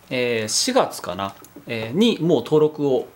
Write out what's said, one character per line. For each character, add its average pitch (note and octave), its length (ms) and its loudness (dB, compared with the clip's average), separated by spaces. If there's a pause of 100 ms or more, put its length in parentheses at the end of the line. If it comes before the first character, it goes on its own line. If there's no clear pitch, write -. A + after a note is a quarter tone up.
え A#2+ 360 0
ー、 - 20 -8
四 - 260 -2
月 - 300 0
か F2 120 -6
な、 G2 200 -6 (320)
え A2+ 260 -6
ー、 D#3 40 -2
に A3+ 220 4
も D#3 200 4
う A2+ 40 -4
登 D3+ 200 2
録 D3+ 240 -2
を、 B2+ 280 0